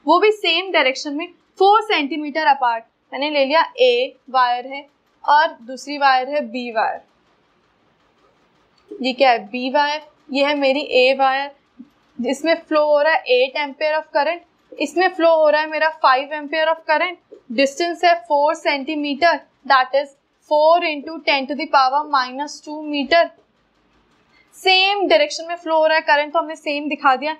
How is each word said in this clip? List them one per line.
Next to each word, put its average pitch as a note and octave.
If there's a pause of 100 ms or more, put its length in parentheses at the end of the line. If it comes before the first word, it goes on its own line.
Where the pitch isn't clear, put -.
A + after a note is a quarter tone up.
वो D#4
भी G#4+
सेम F#4
डायरेक्शन C#4+
में D#4+ (320)
फ़ोर G4+
सेंटीमीटर D#4
अपार्ट। B3 (280)
मैंने C#4+
ले C#4+
लिया D4+ (180)
A B3 (360)
वायर B3
है C#4 (380)
और D4+
दूसरी C4
वायर C4
है D4 (120)
B A#3+
वायर। - (1900)
ये B3+
क्या C4
है, A#3 (120)
B B3
वायर, D4 (300)
ये C#4
है D4
मेरी C#4 (160)
A B3+
वायर, C4+ (680)
जिसमें C#4
फ्लो D#4
हो D4
रहा D#4
है D#4+ (100)
एट B3+
ampere D4+
of D#4 (100)
current, D#4 (320)
इसमें D4+
फ्लो E4
हो D#4
रहा D4+
है D#4
मेरा D#4 (140)
फ़ाइव C#4
ampere D#4
of D#4+
current, E4+ (360)
डिस्टेंस D#4+
है E4+
फ़ोर D4+
सेंटीमीटर, D4 (280)
that C4
is C#4+ (360)
four D#4 (140)
into D4+ (100)
ten C#4
to C#4+
the D#4
power C4+ (100)
minus C4
two D4+
meter। D4+ (1300)
सेम F#4+
डायरेक्शन D#4
में E4+
फ्लो E4
हो D#4
रहा D#4
है D#4+
current, D4+
तो E4+
हमने D#4
same D4
दिखा C#4+
दिया। D4+